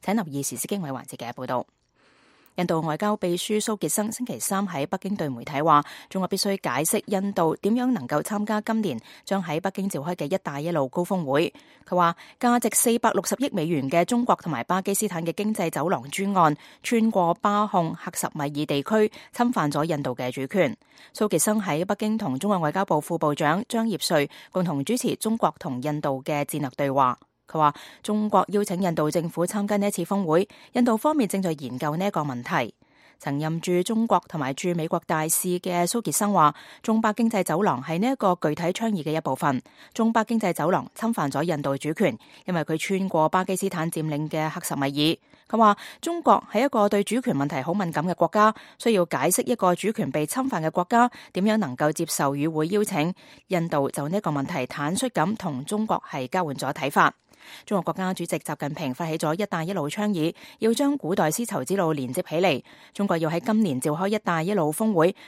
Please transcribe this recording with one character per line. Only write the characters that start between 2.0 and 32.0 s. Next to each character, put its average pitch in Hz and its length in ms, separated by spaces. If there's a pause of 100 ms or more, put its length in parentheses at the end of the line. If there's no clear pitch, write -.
印 180 120
度 160 140
外 156 160
交 208 180
秘 175 220
書 214 260
蘇 220 140
傑 160 100
生 214 240
星 247 140
期 - 120
三 196 300
喺 151 200
北 190 120
京 202 160
對 160 140
媒 120 160
體 143 160
話， 151 200 (280)
中 190 100
國 180 80
必 - 80
須 196 260
解 139 220
釋 202 220
印 202 260
度 165 240
點 208 180
樣 247 180
能 185 140
夠 202 160
參 208 220
加 214 160
今 220 220
年 151 180 (240)
將 196 180
喺 160 200
北 190 100
京 196 160
召 165 140
開 175 120
嘅 156 120
“一 190 140
帶 143 200
一 156 120
路” 139 180
高 175 120
峰 175 240
會。 139 280 (340)
佢 175 80
話， 170 180 (240)
價 240 220
值 233 140
四 233 260
百 220 120
六 196 120
十 - 160
億 269 140
美 160 120
元 139 240
嘅 170 140
中 240 220
國 185 180
同 165 80
埋 127 140
巴 185 160
基 196 120
斯 214 140
坦 175 180
嘅 170 60
經 208 220
濟 175 160
走 151 180
廊 147 220
專 196 260
案， 156 220 (260)
穿 226 260
過 180 260
巴 208 300
控 165 300
克 - 180
什 - 200
米 151 80
爾 147 240
地 143 180
區， 214 260 (220)
侵 240 220
犯 151 180
咗 151 140
印 151 180
度 131 100
嘅 127 160
主 131 180
權。 160 280 (400)
蘇 214 140
傑 165 100
生 214 220
喺 170 240
北 202 120
京 220 200
同 147 200
中 196 120
國 190 100
外 151 140
交 196 100
部 165 160
副 165 180
部 151 160
長 160 360
張 226 180
業 190 160
遂 143 260 (220)
共 185 140
同 143 180
主 226 140
持 214 180
中 220 220
國 160 220
同 127 220
印 151 200
度 135 240
嘅 147 180
戰 147 160
略 135 160
對 139 160
話。 131 260 (340)
佢 160 60
話， 151 160 (300)
中 214 260
國 202 200
邀 202 140
請 185 160
印 180 140
度 151 160
政 165 180
府 165 160
參 202 220
加 208 120
呢 202 100
一 - 20
次 180 160
峰 202 180
會， 165 240 (260)
印 247 120
度 233 100
方 302 220
面 233 100
正 196 140
在 180 120
研 127 260
究 151 160
呢 185 100